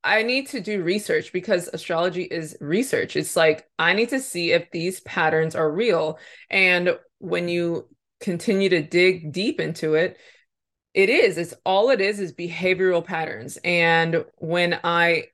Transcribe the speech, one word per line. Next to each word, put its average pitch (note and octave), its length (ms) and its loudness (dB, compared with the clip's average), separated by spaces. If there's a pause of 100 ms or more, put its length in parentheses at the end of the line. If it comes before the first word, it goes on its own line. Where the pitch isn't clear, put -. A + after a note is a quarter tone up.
I G#3+ 180 2
need C4 260 -2
to B3+ 120 -8
do G3+ 220 -4
research F3 500 -2
because F3+ 400 -2
astrology E3+ 500 -2
is D#3+ 380 -8
research. E3 560 -2
It's - 200 -2
like, D#3+ 320 2 (100)
I E3+ 160 2
need A#3 160 0
to C4 100 -2
see F3 320 -4
if E3+ 180 0
these F3 300 -6
patterns D#3+ 540 0
are D#3 160 0
real. D#3+ 480 0 (320)
And F3+ 460 4 (220)
when F3 300 -4
you E3+ 400 -2 (320)
continue G3 480 0
to F3 140 2
dig F3 500 2
deep G3+ 280 -4
into D#3 340 -2
it, E3 240 0 (760)
it F#3+ 140 4
is, G3+ 300 2
it's E3 160 -6 (100)
all G3+ 260 4
it A3+ 100 2
is, G3+ 200 -2
is F3 120 -6
behavioral F3 720 0
patterns. D#3 600 -8
And E3 600 2 (120)
when F3 480 0
I E3+ 500 2